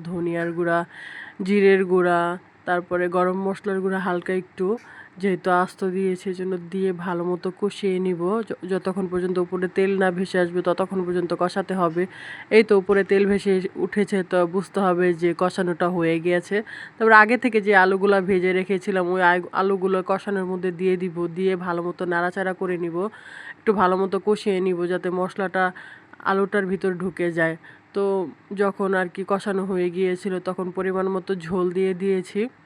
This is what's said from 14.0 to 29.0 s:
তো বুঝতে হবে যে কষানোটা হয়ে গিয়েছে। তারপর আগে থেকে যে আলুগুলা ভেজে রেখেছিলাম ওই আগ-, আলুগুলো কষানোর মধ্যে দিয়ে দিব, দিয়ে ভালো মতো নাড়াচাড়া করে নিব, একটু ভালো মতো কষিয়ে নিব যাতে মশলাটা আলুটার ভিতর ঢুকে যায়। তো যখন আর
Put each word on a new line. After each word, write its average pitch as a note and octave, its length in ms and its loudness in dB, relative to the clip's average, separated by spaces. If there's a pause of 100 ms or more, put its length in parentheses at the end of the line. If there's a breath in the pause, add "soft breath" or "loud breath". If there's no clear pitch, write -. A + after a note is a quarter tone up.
তো F3+ 140 -2 (100)
বুঝতে F#3 320 -4
হবে F3+ 340 4
যে E3+ 240 0
কষানোটা F3+ 520 0
হয়ে E3 300 0
গিয়েছে। F3 360 0 (380 loud breath)
তারপর A3 200 6
আগে G#3+ 240 8
থেকে A3 240 0
যে G3+ 140 2
আলুগুলা G3 460 4
ভেজে F#3 320 2
রেখেছিলাম F#3 600 -2
ওই F#3 80 0
আগ-, F3 320 4
আলুগুলো F#3+ 440 0 (100)
কষানোর F#3+ 380 -2
মধ্যে F#3 260 -4
দিয়ে F#3 260 0
দিব, F3 180 -6 (200)
দিয়ে F#3+ 200 0
ভালো F3 280 -4
মতো F3 220 -6
নাড়াচাড়া F3+ 480 -2
করে F3+ 240 -4
নিব, E3+ 200 -6 (600 loud breath)
একটু A3 140 2
ভালো F#3 240 4
মতো F#3+ 280 -2
কষিয়ে G#3 360 0
নিব F#3 240 0
যাতে F3+ 240 -4
মশলাটা F#3 540 -2 (680 loud breath)
আলুটার G3 340 0
ভিতর F#3 280 -2
ঢুকে F3 380 -4
যায়। E3 240 2 (380 loud breath)
তো G3+ 100 0 (500)
যখন G3 400 0
আর F#3 200 0